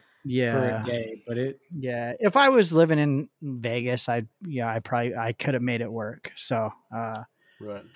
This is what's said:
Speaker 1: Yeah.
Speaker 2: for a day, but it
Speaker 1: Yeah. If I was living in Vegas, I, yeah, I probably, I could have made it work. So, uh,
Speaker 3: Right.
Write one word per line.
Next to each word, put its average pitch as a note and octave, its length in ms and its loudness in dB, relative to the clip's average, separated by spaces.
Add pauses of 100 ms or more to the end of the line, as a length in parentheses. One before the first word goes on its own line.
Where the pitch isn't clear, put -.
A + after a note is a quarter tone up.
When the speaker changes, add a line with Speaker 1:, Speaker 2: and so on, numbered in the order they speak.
(260)
Speaker 1:
Yeah. B2+ 280 0
Speaker 2:
for C3 120 2
a A2 180 -2
day, A2+ 440 -6
but A#2 100 -4
it C3+ 220 -4 (180)
Speaker 1:
Yeah. B2 420 -6
If G#3 160 2
I C#4 140 8
was G#3 240 6
living D#3+ 240 6
in D3 320 2 (100)
Vegas, B2 720 -2
I, B2+ 140 0 (180)
yeah, C3 260 -4
I A2+ 120 -2
probably, A#2+ 360 -2
I A2+ 180 -2
could - 200 -2
have B2 80 0
made A#2+ 200 0
it A2 100 -4
work. A2+ 440 -8
So, A#2 360 -2 (200)
uh, A2+ 300 -6 (400)
Speaker 3:
Right. G2+ 220 -12 (120)